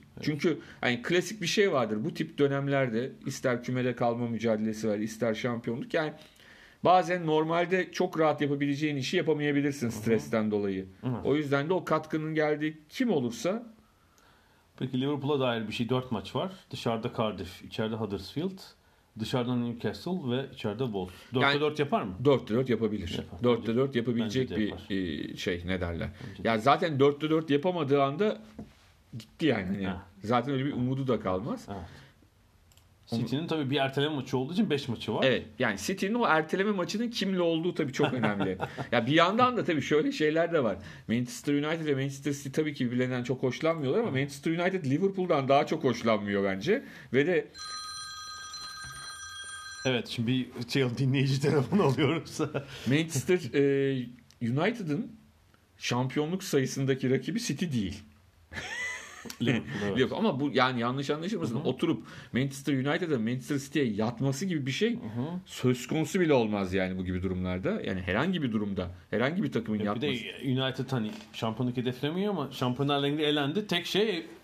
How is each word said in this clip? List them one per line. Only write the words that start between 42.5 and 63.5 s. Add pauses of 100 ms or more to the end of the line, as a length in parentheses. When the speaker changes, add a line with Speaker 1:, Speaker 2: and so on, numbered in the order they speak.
Speaker 2:
ki
birbirlerinden
çok
hoşlanmıyorlar
ama
Manchester
United
Liverpool'dan
daha
çok
hoşlanmıyor
bence. (300)
Ve
de (2500)
Speaker 1:
Evet,
şimdi
bir
şey,
dinleyici
telefon
alıyoruz. (260)
<laughs>
Speaker 2:
Manchester, (140)
e, (340)
United'ın (640)
şampiyonluk
sayısındaki
rakibi
City
değil. (1400)
Speaker 1:
Liverpool, (180)
evet.
Speaker 2:
Liverpool.
Ama
bu
yani
yanlış
anlaşılmasın.
Speaker 1:
Hı
hı.
Speaker 2:
Oturup (300)
Manchester
United'a
Manchester